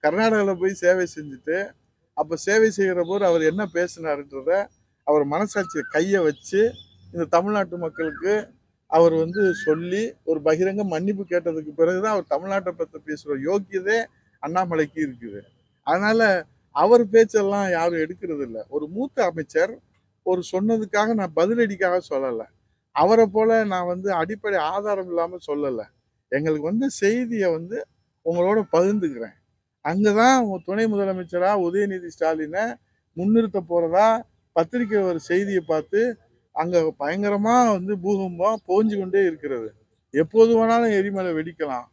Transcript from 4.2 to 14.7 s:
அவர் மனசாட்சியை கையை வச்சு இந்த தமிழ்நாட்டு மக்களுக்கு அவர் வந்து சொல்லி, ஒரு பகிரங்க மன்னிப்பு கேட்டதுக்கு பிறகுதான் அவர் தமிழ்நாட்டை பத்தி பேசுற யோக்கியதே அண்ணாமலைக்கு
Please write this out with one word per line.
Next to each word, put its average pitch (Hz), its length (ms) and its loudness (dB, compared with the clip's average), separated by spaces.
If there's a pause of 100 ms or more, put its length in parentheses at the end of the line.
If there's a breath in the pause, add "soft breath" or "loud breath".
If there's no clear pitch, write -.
அவர் 147 240 2
மனசாட்சியை 170 640 -4
கையை 185 340 2
வச்சு 196 500 0 (380)
இந்த 170 140 -4
தமிழ்நாட்டு 180 520 0
மக்களுக்கு 170 720 -4 (380)
அவர் 165 260 6
வந்து 175 420 0
சொல்லி, 180 580 -2 (100)
ஒரு 160 160 -2
பகிரங்க 180 440 0
மன்னிப்பு 190 400 -4
கேட்டதுக்கு 165 520 -4
பிறகுதான் 180 500 0
அவர் - 40 -
தமிழ்நாட்டை 180 420 -4
பத்தி 165 340 -10
பேசுற 151 240 -10 (160)
யோக்கியதே 196 600 -2 (360)
அண்ணாமலைக்கு 160 640 -2